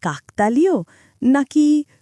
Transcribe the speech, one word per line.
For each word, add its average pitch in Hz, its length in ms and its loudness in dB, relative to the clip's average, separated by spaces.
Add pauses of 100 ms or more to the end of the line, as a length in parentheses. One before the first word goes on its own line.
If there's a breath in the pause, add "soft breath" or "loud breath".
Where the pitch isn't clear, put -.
কাকতালীয়, 220 720 -2 (500 soft breath)
নাকি 294 640 2 (180)